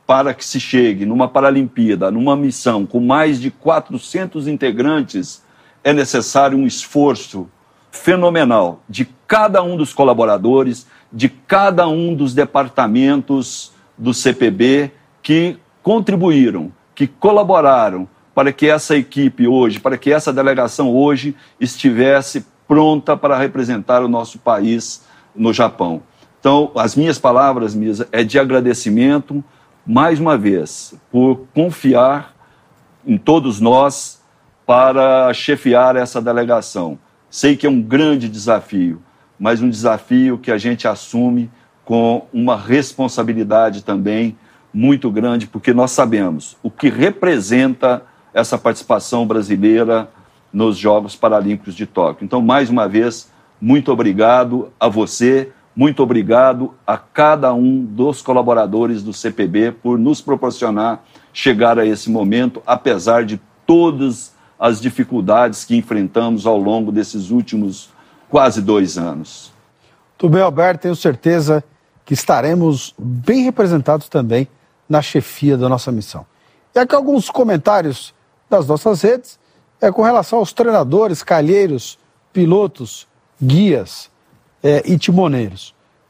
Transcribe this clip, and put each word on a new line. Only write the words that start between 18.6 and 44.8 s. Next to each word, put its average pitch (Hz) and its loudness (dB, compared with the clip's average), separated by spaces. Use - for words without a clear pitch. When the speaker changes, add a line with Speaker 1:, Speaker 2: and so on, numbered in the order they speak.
Speaker 1:
essa 151 2
equipe 131 0
hoje, 123 2
para 131 -2
que 139 -2
essa 151 0
delegação 131 0
hoje 139 0
estivesse 131 0
pronta 151 2
para 139 0
representar 123 -2
o 120 -2
nosso 117 -6
país 113 -2
no 110 0
Japão. 98 -2
Então, 143 2
as 113 -2
minhas 151 0
palavras, 123 2
Misa, 110 -4
é 117 0
de 113 0
agradecimento, 131 0
mais 143 2
uma 156 2
vez, 98 -4
por 127 0
confiar 143 0
em 110 0
todos 143 0
nós 131 0
para 131 4
chefiar 127 2
essa 123 -4
delegação. 117 -2
Sei 143 0
que 147 -2
é - 2
um 127 2
grande 131 0
desafio, 101 -4
mas 110 -2
um 123 0
desafio 120 0
que - -6
a 110 0
gente 120 -4
assume 120 -2
com 117 0
uma 120 0
responsabilidade 113 -2
também 107 -4
muito 127 0